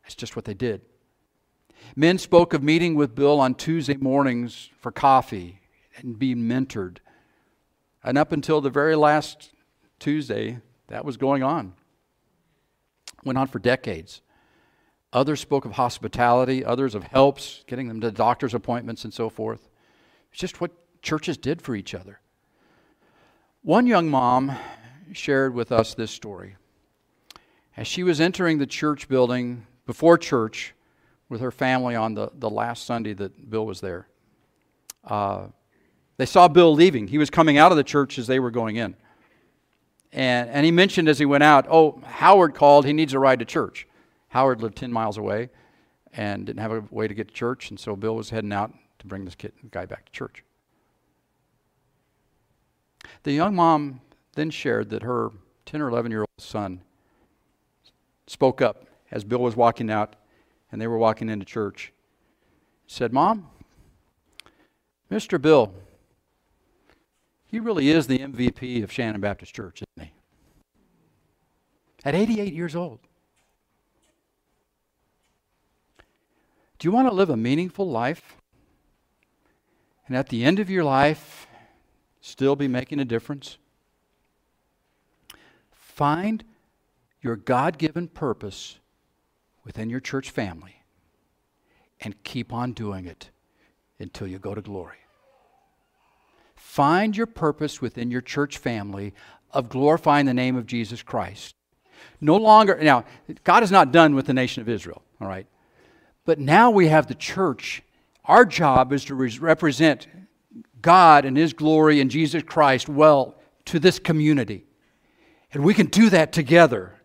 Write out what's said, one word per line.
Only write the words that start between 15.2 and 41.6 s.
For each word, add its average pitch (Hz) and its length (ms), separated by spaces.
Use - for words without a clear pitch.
spoke 139 240
of 110 80
hospitality, 123 920
others 123 300
of 101 100
helps, - 640
getting 123 200
them 113 140
to 113 100
doctor's 113 440
appointments 120 500
and 110 100
so 113 140
forth. 110 400
It's - 80
just - 200
what 170 120
churches 156 340
did 143 260
for 120 140
each - 180
other. 92 260
One 226 240
young 180 220
mom 131 440
shared 135 420
with 120 160
us 113 240
this 113 160
story. 98 460
As 117 100
she - 160
was 170 180
entering 170 380
the 139 80
church 147 420
building 123 580
before 165 320
church - 560
with 113 120
her 127 100
family 127 440
on 110 200
the, 107 200
the 110 160
last 117 340
Sunday 113 300
that 98 340
Bill 110 180
was 95 140
there, 92 280
uh, 98 420
they 131 100
saw 180 220
Bill 160 260
leaving. 147 320
He 127 120
was 147 120
coming 156 260
out 156 140
of 170 60
the 139 80
church 139 340
as 113 80
they 131 140
were 123 100
going 113 260
in. 104 200
And, 123 380
and 143 140
he 165 60
mentioned 175 380
as 139 100
he 147 60
went 143 180
out, 147 260